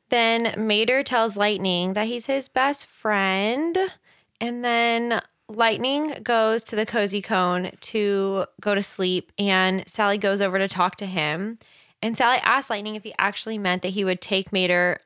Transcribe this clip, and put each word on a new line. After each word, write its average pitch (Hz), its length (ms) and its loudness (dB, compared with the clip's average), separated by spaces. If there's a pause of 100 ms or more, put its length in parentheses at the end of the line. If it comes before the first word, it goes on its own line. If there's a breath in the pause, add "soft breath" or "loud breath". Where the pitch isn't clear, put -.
Then 226 480 2
Mater 220 460 2
tells 226 340 0
Lightning 190 560 0
that 208 140 -2
he's 240 200 -6
his 269 200 -2
best 277 380 0
friend. 214 920 0 (640 loud breath)
And 240 240 -6
then 233 580 2 (280)
Lightning 247 760 0
goes 226 420 2
to - 120 -8
the 214 80 0
cozy 202 360 -2
cone 180 500 0 (100)
to 196 640 0 (160)
go 208 120 0
to 202 80 2
sleep, 185 560 -2
and 190 480 2
Sally 208 320 0
goes 196 240 0
over 190 160 0
to 196 120 2
talk 180 280 0
to 202 80 -8
him. 185 540 -4 (440 soft breath)
And 220 140 -2
Sally 247 260 4
asks 269 280 2
Lightning 214 240 -4
if 208 80 -10
he 214 160 -14
actually 208 400 -2
meant 185 240 0
that 214 60 -2
he 196 140 -2
would 185 180 0
take 190 300 -2
Mater 180 540 2